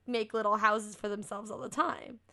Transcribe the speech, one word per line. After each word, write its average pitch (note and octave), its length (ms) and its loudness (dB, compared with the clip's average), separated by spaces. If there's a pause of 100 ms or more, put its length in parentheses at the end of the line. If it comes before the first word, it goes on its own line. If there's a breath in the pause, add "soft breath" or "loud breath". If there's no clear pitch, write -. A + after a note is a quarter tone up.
make A3+ 260 0
little G#3+ 240 4
houses G#3+ 380 4
for - 140 -4
themselves G#3 420 -6
all - 80 -8
the - 100 -8
time. C#4 520 -2 (120 soft breath)